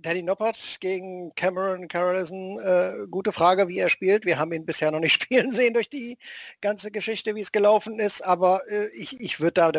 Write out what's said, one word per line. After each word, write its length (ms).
Danny 200
Noppert 560
gegen 560
Cameron 540
Carolison, 680
äh, 520
gute 220
Frage, 340
wie 120
er 100
spielt. 380
Wir 120
haben 140
ihn 140
bisher 240
noch 100
nicht 140
<laughs> 80
spielen 300
sehen 200
durch 160
die 300
ganze 300
Geschichte, 440
wie 60
es 100
gelaufen 480
ist. 220
Aber, 480
äh, 200
ich, 300
ich 220
würd 160
da 220